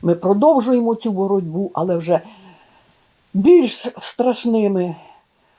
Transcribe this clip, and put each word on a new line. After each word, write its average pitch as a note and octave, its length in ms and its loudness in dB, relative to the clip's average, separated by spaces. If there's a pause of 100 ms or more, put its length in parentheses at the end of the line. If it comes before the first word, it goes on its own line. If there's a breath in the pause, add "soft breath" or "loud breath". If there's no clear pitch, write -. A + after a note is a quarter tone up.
ми E3+ 120 2
продовжуємо A#3 800 2
цю A3 160 -6
боротьбу, F#3+ 640 -4
але F3 220 -2
вже E3 240 -2 (1120 soft breath)
більш B3 520 4 (140)
страшними A3 960 -2 (640 loud breath)